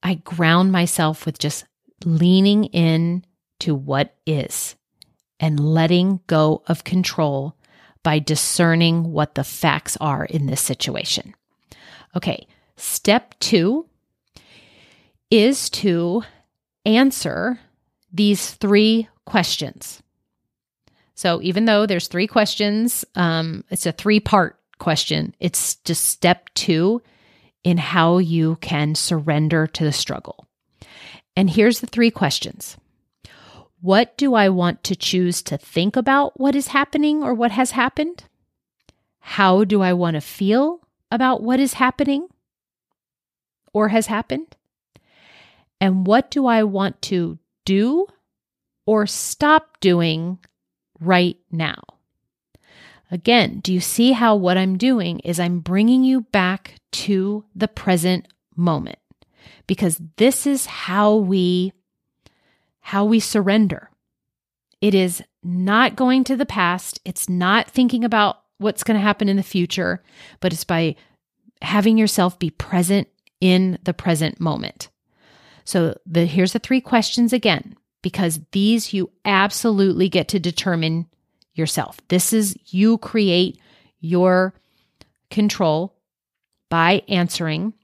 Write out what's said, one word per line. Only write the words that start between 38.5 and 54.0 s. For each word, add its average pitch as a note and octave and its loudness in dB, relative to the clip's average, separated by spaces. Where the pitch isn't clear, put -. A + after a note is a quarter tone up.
How F#3+ 2
do G3+ 2
I F3+ 2
want F3 0
to D3 -4
feel C4+ -2
about B3 0
what B3 0
is C4+ 0
happening C#4 -2
or G#3 2
has A3 2
happened? B3+ -6
And F#3+ 2
what A3 2
do C#4 -2
I A3+ 2
want G3 -4
to E3+ -4
do A#3+ 0
or G#3+ 0
stop - 0
doing E3+ 0
right F3+ 0
now? D#3+ -6
Again, G#3 0
do F#3 -2
you F3+ 0
see A#3+ 2